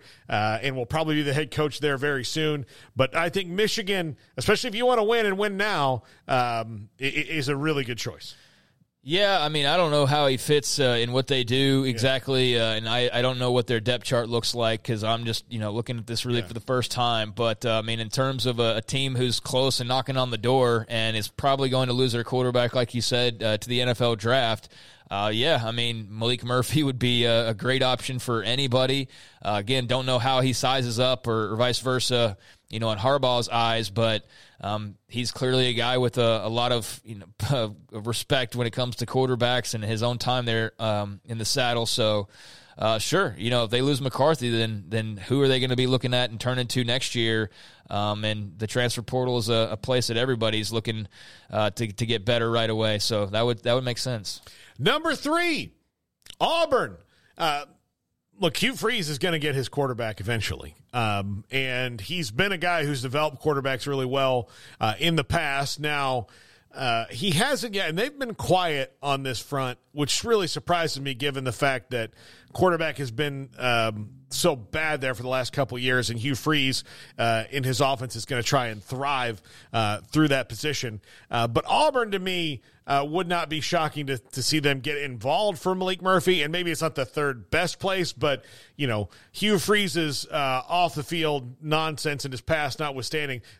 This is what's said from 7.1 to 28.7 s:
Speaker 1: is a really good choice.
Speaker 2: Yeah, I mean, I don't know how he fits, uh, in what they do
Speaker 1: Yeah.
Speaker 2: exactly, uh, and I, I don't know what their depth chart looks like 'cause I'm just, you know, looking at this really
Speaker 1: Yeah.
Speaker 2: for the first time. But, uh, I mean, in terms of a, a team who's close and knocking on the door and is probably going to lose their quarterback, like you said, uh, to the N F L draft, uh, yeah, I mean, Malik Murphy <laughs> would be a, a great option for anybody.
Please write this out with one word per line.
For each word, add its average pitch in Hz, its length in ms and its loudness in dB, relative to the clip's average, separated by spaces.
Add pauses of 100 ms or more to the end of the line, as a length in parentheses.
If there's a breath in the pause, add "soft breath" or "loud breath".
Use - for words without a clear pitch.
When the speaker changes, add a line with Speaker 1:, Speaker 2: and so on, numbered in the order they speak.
Speaker 1:
is 151 180 -2
a 147 80 0
really 143 280 0
good 117 160 -6
choice. - 340 -10 (680 soft breath)
Speaker 2:
Yeah, 190 380 2
I 151 80 2
mean, 151 160 0
I 151 120 4
don't 170 120 4
know 147 160 4
how 147 220 4
he 131 100 2
fits, 147 420 2
uh, 127 220 4
in 120 100 0
what 131 140 2
they 131 180 2
do 135 420 4
Speaker 1:
Yeah. 131 40 0
Speaker 2:
exactly, 127 720 2
uh, 113 140 2
and 113 140 -4
I, 120 240 2
I 120 120 0
don't 127 160 0
know 123 120 2
what 123 140 4
their 117 140 2
depth 117 240 0
chart 120 260 0
looks 117 240 0
like 113 300 0
'cause 110 200 -2
I'm 117 220 0
just, 113 260 -4
you 117 60 -6
know, 107 140 -4
looking 117 260 -4
at 110 80 -10
this 113 180 -6
really 120 180 0
Speaker 1:
Yeah. - 40 -6
Speaker 2:
for 120 80 -14
the 117 60 -8
first 127 320 -2
time. 117 440 0
But, 117 300 0
uh, 110 140 2
I - 20 -4
mean, 113 180 -4
in 110 100 -4
terms 131 360 0
of 120 140 0
a, 113 180 2
a 113 60 -2
team 135 320 -2
who's 123 240 2
close 131 400 2
and 123 100 -4
knocking 131 280 0
on 127 120 0
the 117 80 -4
door 120 500 4
and 113 300 0
is 104 120 -4
probably 135 400 0
going 131 180 2
to 123 60 0
lose 127 180 2
their 117 120 0
quarterback, 123 520 2
like 123 180 0
you 120 80 -2
said, 123 400 0
uh, 107 160 2
to 107 100 -6
the 120 140 0
N 127 80 2
F 120 120 0
L 120 140 2
draft, 117 540 0 (400 loud breath)
uh, 101 240 0
yeah, 131 320 2
I 113 60 -2
mean, 117 400 -4
Malik 113 320 -2
Murphy 123 400 2
<laughs> - 0 -
would 131 160 0
be 123 240 2
a, 117 260 4
a 113 60 0
great 127 260 0
option 127 380 0
for 113 240 -2
anybody. 131 640 2 (340 loud breath)